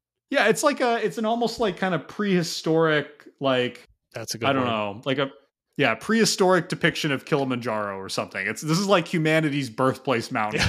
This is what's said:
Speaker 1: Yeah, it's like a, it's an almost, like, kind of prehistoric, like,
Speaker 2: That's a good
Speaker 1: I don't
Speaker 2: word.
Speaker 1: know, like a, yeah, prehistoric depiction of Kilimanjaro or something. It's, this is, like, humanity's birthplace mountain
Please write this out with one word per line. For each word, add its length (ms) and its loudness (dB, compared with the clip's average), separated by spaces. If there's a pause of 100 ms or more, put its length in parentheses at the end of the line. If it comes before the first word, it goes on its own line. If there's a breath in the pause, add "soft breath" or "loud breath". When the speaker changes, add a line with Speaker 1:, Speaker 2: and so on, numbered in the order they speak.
(300)
Speaker 1:
Yeah, 200 2
it's 120 2
like 200 2
a, 240 2
it's 120 -4
an 80 -2
almost, 360 0
like, 160 -2
kind 180 -2
of 120 -4
prehistoric, 1200 0 (120)
like, 480 0 (260)
Speaker 2:
That's 220 -10
a 20 -10
good 120 -2
Speaker 1:
I 40 4
don't 100 0
Speaker 2:
word. 60 0
Speaker 1:
know, 360 -4
like 120 0
a, 140 -2 (440)
yeah, 200 2
prehistoric 760 2
depiction 420 -2
of 140 -4
Kilimanjaro 720 -2
or 120 -10
something. 360 -4
It's, 160 -4
this 180 0
is, 80 -4
like, 200 4
humanity's 640 0
birthplace 600 -2
mountain 360 -2